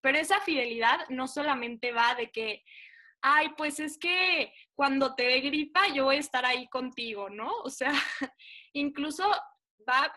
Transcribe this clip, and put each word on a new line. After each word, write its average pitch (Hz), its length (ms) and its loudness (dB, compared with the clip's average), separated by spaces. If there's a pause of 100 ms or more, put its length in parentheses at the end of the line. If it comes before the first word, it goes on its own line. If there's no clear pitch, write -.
Pero 269 180 2
esa 381 220 2
fidelidad 254 680 0
no 262 180 -4
solamente 247 640 -2
va 233 240 4
de 233 160 -6
que, 220 320 -6 (580)
"Ay, 302 360 6
pues 302 220 -4
es 302 180 -6
que 359 560 0 (220)
cuando 269 400 2
te 247 80 0
dé 254 180 4
gripa 302 520 2
yo 269 120 2
voy 269 120 4
a - 20 0
estar 254 260 -2
ahí 247 240 0
contigo", 233 600 -8
¿no? 214 220 -8 (120)
O 269 60 -6
sea, 269 220 -2
<laughs> - 460 -4 (360)
incluso 285 500 -4 (680)
va 277 280 2